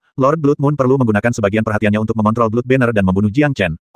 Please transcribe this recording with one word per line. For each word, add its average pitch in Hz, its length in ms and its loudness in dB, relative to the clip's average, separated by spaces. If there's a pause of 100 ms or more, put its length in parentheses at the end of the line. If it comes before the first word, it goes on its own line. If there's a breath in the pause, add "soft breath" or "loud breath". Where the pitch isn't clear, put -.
(140)
Lord 139 240 0
Blood 147 240 0
Moon 143 160 0
perlu 131 240 2
menggunakan 110 320 0
sebagian 107 320 -2
perhatiannya 107 320 0
untuk 110 240 -2
mengontrol 110 320 0
Blood 120 160 -2
Banner 127 240 2
dan 104 80 0
membunuh 98 320 0
Jiang 143 240 0
Chen, 87 240 -4 (140)